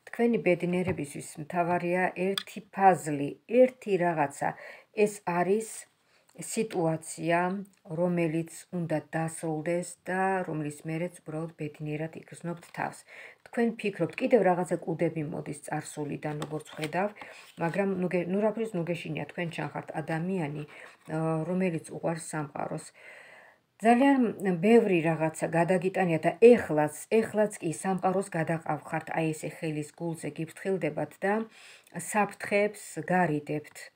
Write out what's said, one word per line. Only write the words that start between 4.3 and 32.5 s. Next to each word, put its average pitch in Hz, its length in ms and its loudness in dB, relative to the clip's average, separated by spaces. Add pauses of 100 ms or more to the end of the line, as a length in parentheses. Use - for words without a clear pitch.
ეს 208 200 2 (120)
არის 180 440 0 (680)
სიტუაცია, 165 1000 -2 (500)
რომელიც 165 640 0 (160)
უნდა 165 360 -2
დასრულდეს 160 840 -4 (120)
და 185 200 -4 (220)
რომლის 151 400 -6
მერეც 160 380 -6
უბრალოდ 160 320 -8
ბედნიერად 151 640 -8
იგრძნობთ 170 500 -10
თავს. - 320 -8 (420)
თქვენ - 320 0
ფიქრობთ, 196 420 -4
კიდევ 254 260 4
რაღაცა 180 380 2
კუდები 160 460 -2
მოდის 151 360 -8
წარსულიდან, 151 760 -8
როგორც 151 300 -8
ხედავ, 165 400 -4 (460)
მაგრამ 170 420 -2
ნუ 180 120 0
გე-, 170 180 0
ნუ 185 140 0
რაფრის, 220 320 0
ნუ 170 120 -2
გეშინია, 160 420 -4
თქვენ 175 240 -6
ჩანხართ 156 400 -8
ადამიანი, 160 720 -4
ა, - 560 -12 (220)
რომელიც 175 500 -2
უყვარს 160 340 -4
სამყაროს. 156 640 -6 (960)
ძალიან 254 380 8 (360)
ბევრი 202 440 6
რაღაცა 160 480 0
გადაგიტანია 170 720 2
და 170 180 2
ეხლაც, 156 560 8 (140)
ეხლაც 214 460 2
კი 170 180 -4
სამყაროს 190 560 0
გადაყავხართ, 160 800 -4
აი, 165 200 -2
ესე 156 220 -6
ხელის 151 400 -6
გულზე 165 400 -8
გიფრთხილდებათ 160 840 -4
და 196 180 -2 (540)
საფრთხეებს 202 960 -2 (180)